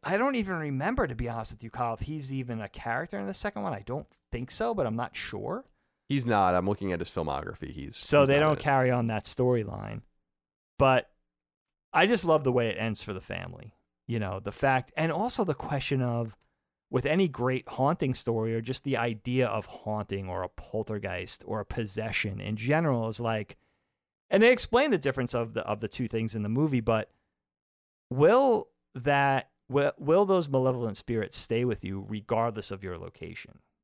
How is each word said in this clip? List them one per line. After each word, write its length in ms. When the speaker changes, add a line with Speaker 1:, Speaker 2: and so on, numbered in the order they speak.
Speaker 1:
I 140
don't 180
even 200
remember, 520
to 80
be 140
honest 240
with 100
you, 80
Kyle, 240
if 60
he's 320
even 280
a 80
character 480
in 120
the 60
second 280
one. 100
I 140
don't 220
think 180
so, 240
but 100
I'm 120
not 180
sure. 500
Speaker 2:
He's 180
not. 300
I'm 100
looking 260
at 60
his 100
filmography. 600
He's, 260
Speaker 1:
So 260
Speaker 2:
he's 60
Speaker 1:
they 60
Speaker 2:
not 60
Speaker 1:
don't 140
Speaker 2:
in 40
it. 40
Speaker 1:
carry 280
on 160
that 200
storyline. 760
But 320
I 140
just 180
love 180
the 80
way 180
it 80
ends 280
for 80
the 80
family. 560
You 100
know, 220
the 100
fact, 460
and 160
also 320
the 100
question 480
of, 340
with 160
any 220
great 400
haunting 440
story 420
or 60
just 240
the 140
idea 480
of 180
haunting 640
or 140
a 60
poltergeist 1000
or 140
a 40
possession 760
in 160
general 520
is 120
like, 360
and 140
they 100
explain 380
the 80
difference 340
of 220
the, 80
of 180
the 80
two 200
things 260
in 80
the 80
movie, 300
but 280
will 580
that, 540
will, 280
will 280
those 240
malevolent 480
spirits 400
stay 260
with 180
you 260
regardless 600
of 140
your 140
location? 600